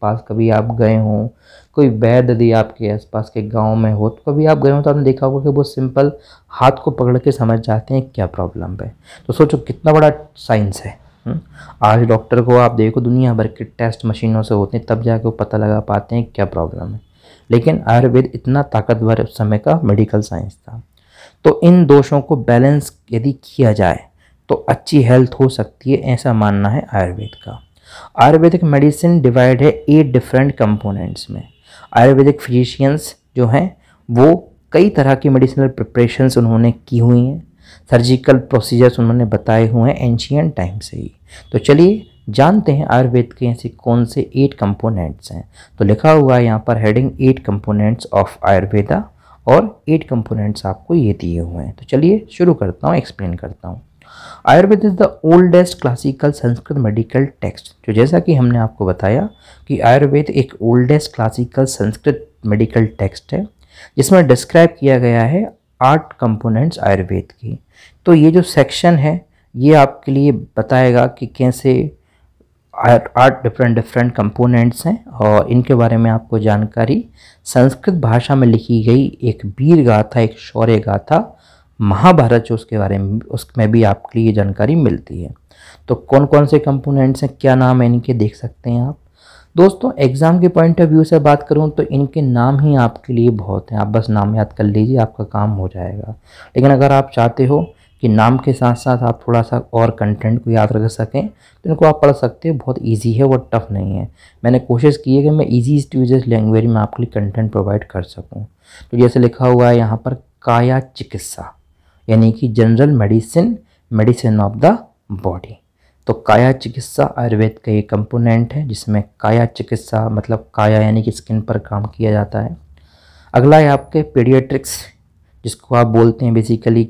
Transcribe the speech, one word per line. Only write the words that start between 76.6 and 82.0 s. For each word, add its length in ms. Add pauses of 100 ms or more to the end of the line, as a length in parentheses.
संस्कृत 500
भाषा 400
में 120
लिखी 360
गई 400
एक 220
वीर 400
गाथा, 340
एक 180
शौर्य 420
गाथा 580 (440)
महाभारत 640